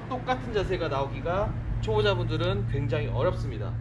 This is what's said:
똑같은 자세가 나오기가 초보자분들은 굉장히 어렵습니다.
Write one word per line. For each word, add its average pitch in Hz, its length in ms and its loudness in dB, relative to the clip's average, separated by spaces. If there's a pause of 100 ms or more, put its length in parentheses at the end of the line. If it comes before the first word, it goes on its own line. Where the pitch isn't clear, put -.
(100)
똑같은 254 420 -2
자세가 180 360 0
나오기가 143 680 0 (260)
초보자분들은 202 880 2
굉장히 143 380 0
어렵습니다. 113 760 0